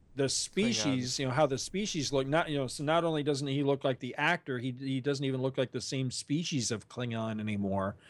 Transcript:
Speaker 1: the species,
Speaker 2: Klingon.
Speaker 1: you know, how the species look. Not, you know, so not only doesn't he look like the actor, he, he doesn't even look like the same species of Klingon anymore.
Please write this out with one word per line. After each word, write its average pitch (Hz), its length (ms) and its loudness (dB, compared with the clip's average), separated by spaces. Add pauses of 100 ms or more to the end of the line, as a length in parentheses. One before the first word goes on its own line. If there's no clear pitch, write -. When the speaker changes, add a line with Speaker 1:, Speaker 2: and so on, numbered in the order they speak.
(160)
Speaker 1:
the 135 140 2
species, 143 840 0
Speaker 2:
Klingon. - 60 -4
Speaker 1:
you 139 80 0
know, 127 60 0
how 147 140 6
the 131 120 0
species 185 520 -4
look. 135 160 2
Not, 156 220 2
you 151 80 -2
know, 139 100 0
so 123 160 -6
not 165 220 4
only 160 180 0
doesn't 139 240 0
he 139 160 0
look 139 220 2
like 131 160 2
the 123 160 -8
actor, 147 420 0
he, 123 200 -4
he 135 240 -2
doesn't 143 220 0
even 131 180 0
look 131 160 -2
like 127 140 2
the 123 80 -4
same 131 300 -2
species 143 600 -2
of 107 180 -4
Klingon 113 500 -4
anymore. 101 580 0 (140)